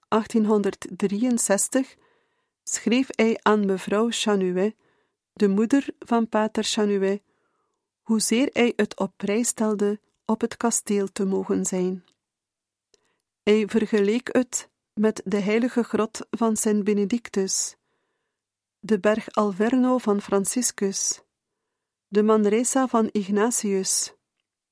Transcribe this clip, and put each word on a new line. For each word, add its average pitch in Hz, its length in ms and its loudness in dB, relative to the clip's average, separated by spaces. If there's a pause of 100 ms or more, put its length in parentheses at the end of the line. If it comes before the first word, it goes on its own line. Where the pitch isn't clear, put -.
achttienhonderddrieënzestig 214 1900 0 (680)
schreef 247 480 -2
hij 226 320 0
aan 208 220 2
mevrouw 196 460 -2
Chanuet, 196 640 0 (580)
de 208 160 2
moeder 226 500 2
van 233 300 -2
pater 214 360 -2
Chanuet, 202 580 0 (800)
hoezeer 220 500 0
hij 240 240 2
het - 220 -2
op 196 180 -4
prijs 208 320 -2
stelde 208 520 -2 (240)
op - 160 -2
het 233 160 -4
kasteel 202 560 -2
te 202 120 -2
mogen 190 420 -2
zijn. 185 380 -4 (1400)
Hij 208 260 2
vergeleek 214 640 0
het - 360 -2 (240)
met 214 320 0
de 196 140 -2
heilige 226 440 0
grot - 480 -4
van 220 260 0
Sint 208 280 0
Benedictus, 202 920 -2 (1000)
de 196 220 0
berg 214 300 0
Alverno 240 680 2
van 202 220 0
Franciscus, - 1000 -2 (840)
de 208 160 2
Manresa 220 680 2
van 226 240 2
Ignatius, 202 1040 -2 (580)